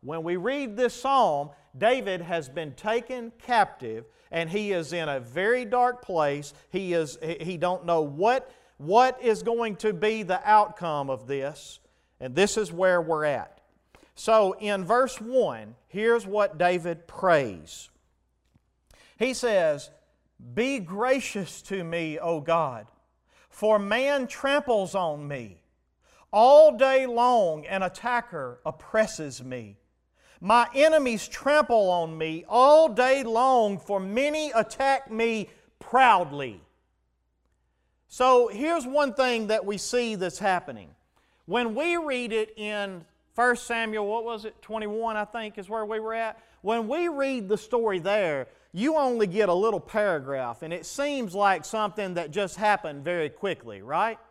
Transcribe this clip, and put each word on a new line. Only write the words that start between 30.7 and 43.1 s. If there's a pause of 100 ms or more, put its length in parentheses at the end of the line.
enemies
trample
on
me
all
day
long,
for
many
attack
me (300)
proudly." (1500)
So
here's
one
thing
that
we
see
that's
happening. (560)
When
we
read
it
in (280)